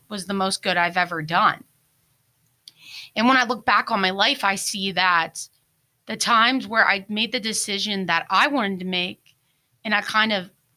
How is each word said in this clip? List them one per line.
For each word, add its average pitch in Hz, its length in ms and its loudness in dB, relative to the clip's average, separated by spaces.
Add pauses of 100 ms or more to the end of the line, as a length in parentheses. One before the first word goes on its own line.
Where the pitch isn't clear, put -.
was 190 180 -10
the 196 80 -4
most 196 280 -2
good 185 140 0
I've 175 200 0
ever 175 240 0
done. 170 440 0 (1500)
And 220 100 2
when 262 100 6
I 254 80 4
look 233 220 -6
back 233 240 2
on 220 100 0
my 185 100 2
life, 214 340 0
I 196 100 2
see 196 380 -4
that 175 540 0 (600)
the 220 100 -8
times 233 500 2
where 208 200 2
I 196 220 0
made 214 240 -4
the 254 80 -4
decision 202 680 -4
that 165 240 0
I 190 160 4
wanted 220 320 -2
to 185 80 -8
make, 185 480 -6 (500)
and 214 100 -2
I 208 60 2
kind 214 320 0
of 185 180 -4 (260)